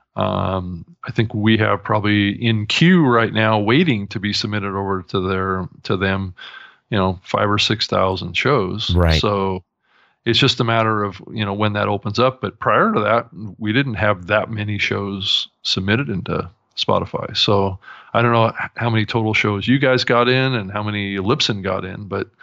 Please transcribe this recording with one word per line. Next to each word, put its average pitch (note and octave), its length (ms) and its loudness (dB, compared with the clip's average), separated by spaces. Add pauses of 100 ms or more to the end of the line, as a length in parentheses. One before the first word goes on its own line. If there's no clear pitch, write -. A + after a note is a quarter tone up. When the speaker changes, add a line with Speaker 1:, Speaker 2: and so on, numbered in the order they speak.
(160)
Speaker 1:
Um, F#2+ 680 -4 (180)
I - 80 -8
think A2+ 220 0
we G#2+ 240 4
have G#2 260 0
probably G#2 460 2
in G#2+ 380 0
queue E3+ 380 6
right A2+ 280 4
now, A2 260 2
waiting A2+ 500 2
to A2+ 100 -8
be G#2 120 -2
submitted G2+ 440 -4
over G2 340 -2
to G2 180 -2
their, F#2+ 400 -2 (160)
to G2+ 140 -2
them, F#2+ 360 -2 (560)
you A2+ 80 0
know, F#2 260 2
five G#2 260 0
or G#2 100 2
six - 280 -2
thousand F#2 500 -2
shows. G#2+ 580 -2
Speaker 2:
Right. E2 240 4
Speaker 1:
So G2 440 -2 (600)
it's A#2 140 2
just - 200 2
a C3 40 0
matter A2 400 2
of, G2+ 180 -6 (100)
you A2 120 -4
know, G2+ 100 -2
when G#2 200 0
that G2+ 160 0
opens G2+ 300 -2
up. B2+ 220 2
But - 180 -8
prior C3+ 340 2
to C#3 80 0
that, A2 260 2 (300)
we G#2+ 160 -2
didn't C3 220 0
have F#2+ 320 0
that G#2 220 0
many G#2 280 -4
shows G2+ 720 -2 (140)
submitted A2 460 0
into F2 400 -4 (280)
Spotify. - 580 -2
So G2 440 2 (340)
I A2+ 80 2
don't A#2+ 100 4
know A2+ 180 4
h-, - 260 -8
how A#2 160 -2
many A2 160 2
total A2 260 -2
shows G2+ 340 0
you C3 120 4
guys B2+ 240 4
got A#2+ 260 4
in C3 240 2
and G2 180 -4
how G#2 120 -4
many G2+ 340 -2
Libsyn G#2 460 -2
got F#2+ 220 -2
in, G2+ 220 -10
but G2 220 -4 (140)